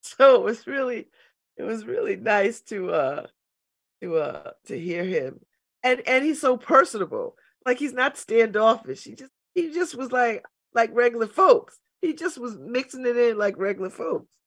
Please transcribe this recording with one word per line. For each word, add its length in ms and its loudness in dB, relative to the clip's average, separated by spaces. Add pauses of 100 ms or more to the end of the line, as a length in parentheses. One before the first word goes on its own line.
So 340 6
it 60 4
was 240 -4
really, 420 -6 (500)
it 40 -10
was 220 -8
really 320 -4
nice 460 0
to, 280 -8
uh, 360 -2 (720)
to, 160 -4
uh, 360 -4 (140)
to 120 -10
hear 260 -6
him. 360 -6 (420)
And, 240 0
and 180 2
he's 160 -2
so 160 2
personable. 800 0 (300)
Like, 120 0
he's 140 -4
not 240 -2
standoffish. 880 2
He 100 -18
just, 180 -20 (220)
he 180 -2
just 220 -4
was 180 -8
like, 320 0 (280)
like 220 2
regular 320 2
folks. 520 4 (220)
He 140 -2
just 240 -8
was 180 -10
mixing 480 -8
it 120 0
in 200 2
like 220 -2
regular 320 -4
folks. 440 -8 (120)